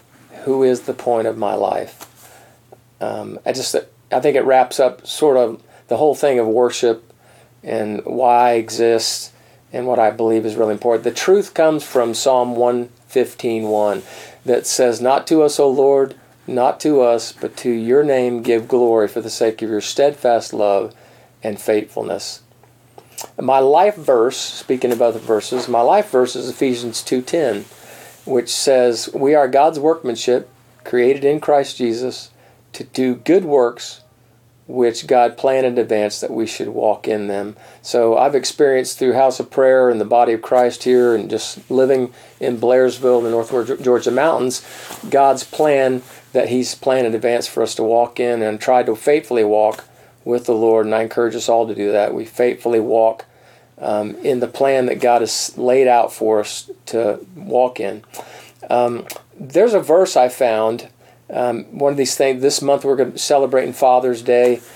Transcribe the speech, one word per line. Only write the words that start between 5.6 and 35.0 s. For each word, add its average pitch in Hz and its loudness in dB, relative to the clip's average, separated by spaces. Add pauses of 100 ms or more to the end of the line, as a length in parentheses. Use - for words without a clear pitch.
the 117 -2
whole 143 2
thing 139 2
of 113 0
worship 120 0 (480)
and 107 -6
why 120 2
I - 2
exist 113 0 (400)
and 123 -6
what 123 0
I 110 4
believe 113 0
is 107 -6
really 110 2
important. 113 0
The 120 -2
truth 196 0
comes 156 2
from 117 -2
Psalm 123 0
one 120 0 (160)
fifteen 113 -4
one 104 0 (420)
that 120 0
says, 120 0
"Not 131 0
to 160 4
us, 147 2
O 139 4
Lord, 135 2 (320)
not 127 -2
to 151 2
us, 117 2
but - -10
to 127 -4
your 117 2
name 123 0
give 117 0
glory 113 2
for 113 -8
the 110 -8
sake 110 -2
of 113 -6
your 107 -2
steadfast 131 0
love 104 0 (500)
and 107 -8
faithfulness." 107 -4 (1000)
My 131 2
life 165 4
verse, 135 2
speaking - -4
of 117 -2
other 113 0
verses, 117 -2
my 120 2
life 196 2
verse 127 0
is 127 -8
Ephesians 120 -4
two 127 -2
ten, 127 -4 (600)
which 123 -2
says, 123 2
"We 143 2
are 143 4
God's 143 2
workmanship, 135 -2 (360)
created 131 0
in 151 0
Christ 143 0
Jesus, 120 -6 (420)
to - -14
do 131 -2
good 175 2
works, 127 0 (640)
which 123 -2